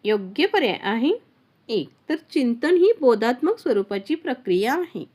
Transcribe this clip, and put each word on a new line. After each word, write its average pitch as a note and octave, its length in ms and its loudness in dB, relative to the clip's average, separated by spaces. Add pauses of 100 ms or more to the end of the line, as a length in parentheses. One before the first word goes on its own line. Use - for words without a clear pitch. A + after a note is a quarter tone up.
योग्य G#3 420 0
पर्याय D#4+ 360 0
आहे A#3 300 0 (560)
एक. G3 200 -4 (200)
तर D#4 80 -2
चिंतन C#4 580 -2
ही F#4 260 4
बोधात्मक B3 580 2
स्वरूपाची G3+ 560 -2
प्रक्रिया B3 600 -2
आहे. E4 300 -6 (100)